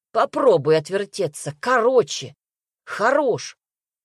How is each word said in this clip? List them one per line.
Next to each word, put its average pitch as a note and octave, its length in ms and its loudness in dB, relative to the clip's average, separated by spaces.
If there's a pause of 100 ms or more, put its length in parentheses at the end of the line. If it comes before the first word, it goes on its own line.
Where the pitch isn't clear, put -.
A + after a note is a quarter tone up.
(120)
Попробуй F3+ 640 2
отвертеться. F3 800 -6
Короче, A#3 760 0 (500)
хорош». A#3 720 -2 (480)